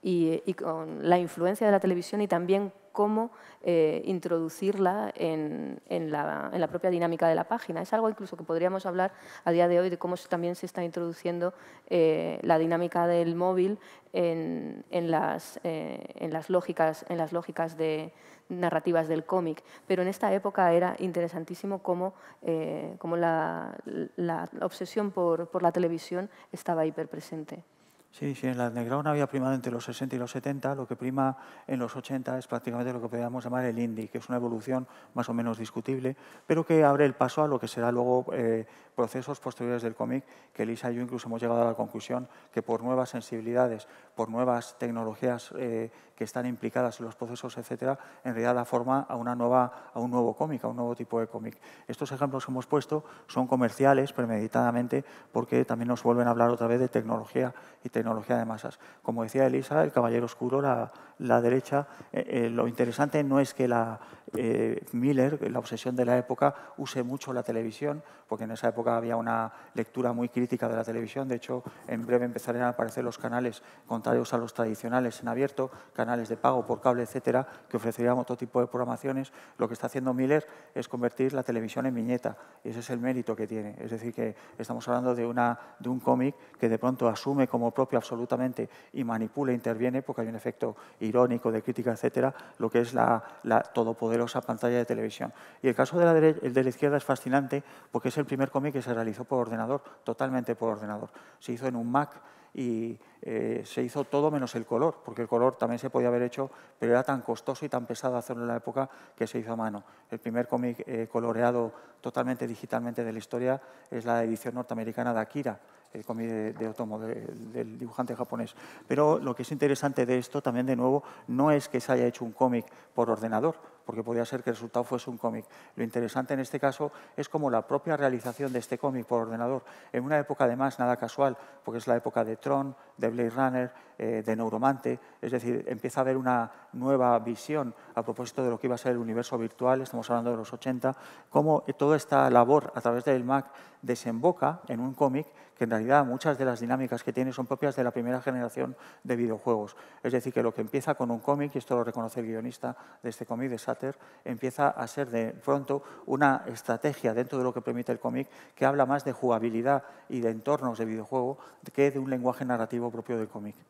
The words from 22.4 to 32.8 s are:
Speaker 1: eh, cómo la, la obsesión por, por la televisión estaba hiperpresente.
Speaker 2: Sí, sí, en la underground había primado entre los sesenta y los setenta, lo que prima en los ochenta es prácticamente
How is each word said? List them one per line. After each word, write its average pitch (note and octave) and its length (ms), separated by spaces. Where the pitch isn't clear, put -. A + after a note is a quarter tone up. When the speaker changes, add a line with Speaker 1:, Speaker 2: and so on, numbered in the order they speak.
Speaker 1:
eh, D#3+ 560
cómo E3+ 180
la, E3 580
la E3 340
obsesión G3 500
por, E3+ 380
por F3+ 140
la E3+ 100
televisión F3+ 580
estaba D#3+ 340
hiperpresente. D#3+ 760
Speaker 2:
Sí, C#3+ 260
sí, - 100
en B2 120
la A#2+ 100
underground A#2+ 400
había D3 180
primado C3+ 280
entre B2 180
los A#2 120
sesenta C3 300
y B2+ 60
los B2 100
setenta, C#3 460
lo C3 100
que A#2+ 80
prima C3 420
en C3 140
los A#2 160
ochenta B2+ 420
es B2+ 80
prácticamente A#2+ 460